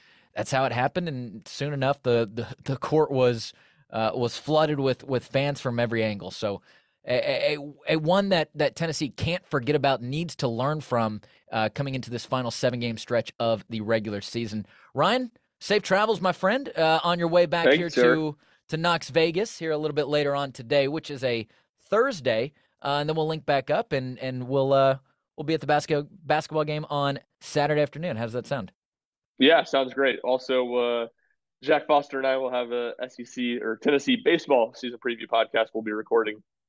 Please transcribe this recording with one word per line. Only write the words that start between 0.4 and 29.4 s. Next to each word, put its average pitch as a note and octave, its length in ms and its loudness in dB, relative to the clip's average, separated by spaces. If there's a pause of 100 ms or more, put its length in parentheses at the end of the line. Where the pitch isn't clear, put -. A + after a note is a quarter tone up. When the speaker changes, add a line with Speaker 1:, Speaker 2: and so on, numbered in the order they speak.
Speaker 1:
how C3+ 140 2
it A#2+ 80 -2
happened. C#3+ 340 -2
And B2 400 -10
soon D3 240 -6
enough, C3+ 320 -2
the, A#2 300 2
the, A#2 140 -8 (180)
the C#3 100 -2
court D3+ 340 2
was, B2 440 2 (360)
uh, A2 240 0
was A#2+ 240 -2
flooded D3+ 440 2
with, C3 240 0
with B2+ 200 -2
fans C#3 360 -2
from A#2+ 180 -2
every A#2 240 0
angle. G2+ 280 -4
So G2+ 300 -6 (460)
a, B2 60 0
a, C#3 440 0
a, D3 160 -12 (160)
a D#3 80 4
one F#3 320 2
that, E3 260 2
that D3 200 0
Tennessee D#3+ 340 -4
can't E3 360 -4
forget C#3 300 -2
about, C3+ 260 2
needs C#3+ 360 -6
to C#3 100 -2
learn C3 340 -2
from, A2+ 400 -2 (300)
uh, A2 180 0
coming C#3 240 -6
into B2 160 -8
this A#2+ 160 -8
final B2+ 240 -2
seven-game A#2+ 480 -2
stretch - 420 -2
of A2+ 300 0
the A2+ 120 -4
regular G#2+ 380 -2
season. G#2+ 460 -6 (300)
Ryan, A#3 340 0 (300)
safe G#3 240 0
travels, G#3 360 2
my F3+ 120 0
friend, A3+ 440 -2
uh, D#3+ 280 4
on F3 160 0
your E3+ 80 2
way F3 180 6
back E3+ 200 0
Speaker 2:
Thanks, C#3+ 120 6
Speaker 1:
here E3+ 140 0
Speaker 2:
sir. B2 240 4
Speaker 1:
to, D3+ 220 -4 (320)
to D#3 80 -6
Knox E3 340 -2
Vegas E3+ 480 0
here D#3+ 120 -4
a D3+ 60 0
little D3+ 160 -2
bit C#3+ 140 0
later D3 280 2
on C#3+ 160 -4
today, C3+ 360 0
which D3+ 240 -6
is C3+ 120 -10
a A#2 240 -2 (360)
Thursday, D3 680 0 (280)
uh, C#3+ 180 -2
and D3 80 -4
then D#3 80 -2
we'll D#3 120 0
link D#3+ 180 -6
back C#3 240 0
up, F#3 220 0
and, B2+ 260 -4
and B2+ 300 -8
we'll, C3+ 260 2
uh, C3+ 240 6 (400)
we'll D3+ 80 -8
be D3+ 80 -2
at D#3 80 -2
the C#3 60 -12
basket-, D3+ 400 0 (180)
basketball D3+ 380 0
game D3+ 260 -4
on C#3 300 0 (200)
Saturday D3+ 420 0
afternoon. D3 360 -4
How A2+ 60 -4
does A2+ 100 -8
that A#2+ 140 -6
sound? A2+ 240 -6 (680)
Speaker 2:
Yeah, D3 260 6